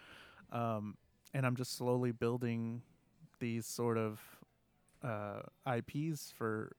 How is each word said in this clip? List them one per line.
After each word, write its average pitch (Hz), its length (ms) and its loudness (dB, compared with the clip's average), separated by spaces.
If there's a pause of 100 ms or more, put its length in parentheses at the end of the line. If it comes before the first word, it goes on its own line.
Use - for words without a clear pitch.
(520)
um, 110 460 -2 (360)
and 135 120 2
I'm 123 100 4
just 123 220 -2
slowly 123 340 4
building 117 680 0 (580)
these 117 260 0
sort 117 320 2
of, 110 220 0 (840)
uh, 104 380 -4 (240)
I 123 160 2
Ps 147 540 -4
for, 110 440 0